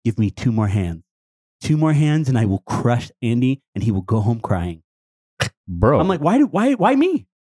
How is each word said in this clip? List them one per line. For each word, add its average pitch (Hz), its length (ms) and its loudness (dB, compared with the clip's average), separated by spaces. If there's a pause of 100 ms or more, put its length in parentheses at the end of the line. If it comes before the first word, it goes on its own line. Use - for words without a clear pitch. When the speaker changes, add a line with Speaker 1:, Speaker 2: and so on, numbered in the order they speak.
Speaker 1:
"Give 113 140 -2
me 107 120 2
two - 220 -2
more 110 160 0
hands. 87 360 -2 (560)
Two 151 160 0
more 156 160 2
hands 151 360 2
and 127 100 0
I 117 60 2
will 95 240 0
crush - 420 -2 (100)
Andy 123 420 0 (120)
and 104 80 -6
he 110 80 0
will 95 120 -2
go 110 180 0
home 113 180 -2
crying." 90 440 -4 (840)
Speaker 2:
Bro. 101 320 2
Speaker 1:
I'm 175 80 2
like, 185 140 0
"Why 180 180 2
do, 294 80 4
why, 226 280 0
why 220 200 0
me? 320 320 0 (240)